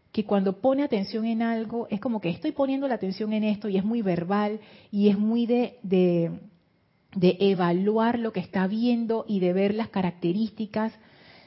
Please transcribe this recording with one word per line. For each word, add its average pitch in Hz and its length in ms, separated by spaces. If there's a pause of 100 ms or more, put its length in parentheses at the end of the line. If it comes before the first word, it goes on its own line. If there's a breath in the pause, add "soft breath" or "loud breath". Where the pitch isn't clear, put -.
(120)
que 214 140
cuando 196 340
pone 269 240
atención 214 420
en 226 160
algo 226 480
es 202 100
como 226 200
que 220 100
estoy 302 220
poniendo 269 360
la 254 80
atención 208 360
en 214 120
esto 214 260
y 196 80
es 196 80
muy 233 160
verbal 202 580 (320 loud breath)
y 202 180
es 202 80
muy 226 280
de, 240 380
de, 175 560 (760)
de 180 240
evaluar 196 800
lo 226 140
que 185 60
está 185 280
viendo 226 600
y 202 120
de 180 140
ver 196 200
las 220 140
características. 208 1080 (540 loud breath)